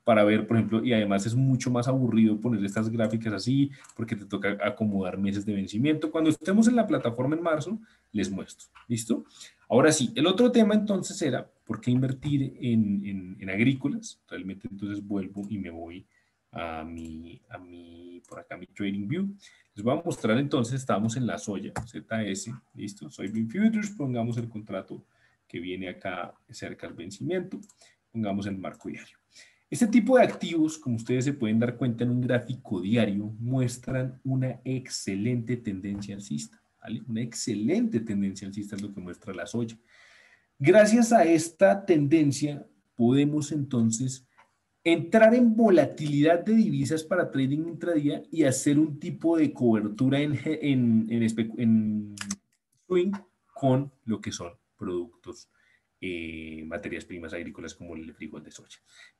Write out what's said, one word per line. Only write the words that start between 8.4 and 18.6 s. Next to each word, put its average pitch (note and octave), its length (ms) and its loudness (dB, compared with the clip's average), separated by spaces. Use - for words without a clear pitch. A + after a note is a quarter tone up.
¿listo? A#2 340 -2
Ahora C#3+ 240 6
sí, - 220 0
el C#3 120 2
otro A3 240 4
tema G#3+ 220 4
entonces G3+ 480 -2
era, B2+ 280 -4
¿por - 140 -8
qué - 120 -2
invertir C3+ 680 0
en, G2+ 460 0
en, F#2+ 340 -8
en F#2+ 100 -10
agrícolas? C3 760 -2
Realmente F#2 420 -10
entonces G2+ 360 -8
vuelvo G2+ 440 -6
y G#2+ 100 -6
me F2+ 100 -8
voy E2 360 -14
a E2 340 -10
mi, E2 640 -14
a - 80 -16
mi, F2 720 -20
por F#2+ 100 -16
acá, F2 160 -16
mi F2+ 120 -16